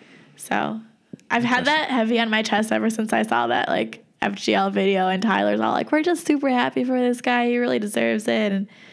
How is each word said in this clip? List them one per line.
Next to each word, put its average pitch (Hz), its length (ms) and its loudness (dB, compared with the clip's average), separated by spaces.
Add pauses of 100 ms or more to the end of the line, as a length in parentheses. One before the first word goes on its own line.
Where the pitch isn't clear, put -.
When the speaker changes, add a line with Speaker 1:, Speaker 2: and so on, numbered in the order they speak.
(360)
Speaker 1:
So, - 440 -4 (500)
I've 240 140 0
had 247 160 2
Speaker 2:
Interesting. 254 40 -2
Speaker 1:
that 302 260 0
heavy 226 300 0
on 226 100 0
my 220 120 2
chest 214 300 0
ever 220 180 0
since 220 220 -2
I 226 100 2
saw 120 240 0
that, - 220 0
like, - 360 -4 (160)
F 202 140 -2
G 214 200 0
L 196 160 2
video, 196 380 2
and 185 140 -2
Tyler's 208 380 2
all - 120 0
like, - 180 -2
"We're 302 120 2
just 330 240 -2
super 285 220 0
happy 254 360 0
for 254 160 0
this 247 200 0
guy. 240 280 0
He 240 100 0
really 240 200 0
deserves 214 500 -2
it." 220 240 0
And 196 140 -2 (260)